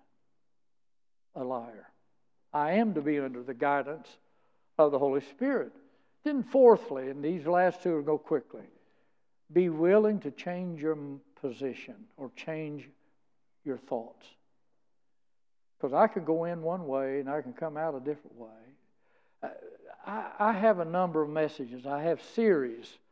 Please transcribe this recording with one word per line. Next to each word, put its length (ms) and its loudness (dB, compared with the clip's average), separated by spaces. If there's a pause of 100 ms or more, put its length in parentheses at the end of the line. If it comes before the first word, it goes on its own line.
(1300)
a 100 -6
liar. 440 -8 (640)
I 200 0
am 220 2
to 60 0
be 180 0
under 240 -6
the 120 -8
guidance 540 -2 (720)
of 140 8
the 60 0
Holy 220 2
Spirit. 520 -4 (500)
Then 220 0
fourthly, 640 6
and 140 -8
these 220 -2
last 360 4
two 140 2
will 60 0
go 160 0
quickly, 460 -4 (880)
be 160 4
willing 520 4
to 100 -6
change 500 -8
your 120 -2
m-, 280 -8 (200)
position 540 -8 (220)
or 200 -12
change 520 -10 (760)
your 120 -4
thoughts. 500 -10 (1500)
'Cause 120 -4
I 140 6
can 180 -2
go 200 0
in 180 -6
one 240 -4
way 340 -2
and 80 -8
I 140 -4
can 100 -12
come 240 -8
out 180 -4
a 60 -8
different 380 -10
way. 380 -20 (640)
Uh, 60 -10 (580)
I, 320 -8
I 140 2
have 260 4
a 60 -2
number 380 0
of 60 0
messages. 580 -4
I 160 -4
have 200 0
series, 760 0 (140)